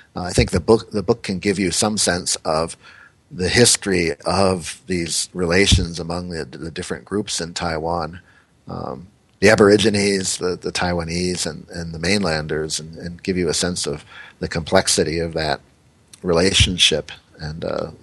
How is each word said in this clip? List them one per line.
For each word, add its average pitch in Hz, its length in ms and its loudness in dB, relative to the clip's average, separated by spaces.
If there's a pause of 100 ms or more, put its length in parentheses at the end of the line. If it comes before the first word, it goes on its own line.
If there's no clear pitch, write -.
(160)
uh, 90 60 -8
I 87 100 -6
think 98 200 2
the 92 100 0
book, 110 300 4
the 104 120 -4
book 113 180 0
can 95 180 -4
give 95 200 0
you 95 100 2
some 107 280 0
sense 90 480 0
of 82 320 0 (520)
the 90 200 -2
history 92 640 2 (120)
of 92 600 0
these 85 460 -4
relations 90 640 2
among 87 300 -6
the, 80 160 -6
the 73 260 -12
different 73 320 -8
groups 98 380 -4
in 85 120 -6
Taiwan, 82 680 -4 (480)
um, 85 380 -10 (340)
the 98 80 8
Aborigines, 101 880 4
the, 90 180 -2
the 87 160 -8
Taiwanese, 87 760 -2
and, 78 260 -10
and 85 220 -8
the 80 60 -10
mainlanders, 80 800 0
and, 80 180 -14
and 85 240 -12
give 95 140 -2
you 87 140 2
a - 40 0
sense 87 320 -2
of 73 200 -6 (340)
the 87 80 -6
complexity 85 720 2
of 82 140 -2
that 78 260 -2 (640)
relationship 90 880 2 (260)
and, 78 280 -8
uh, 76 260 -4 (120)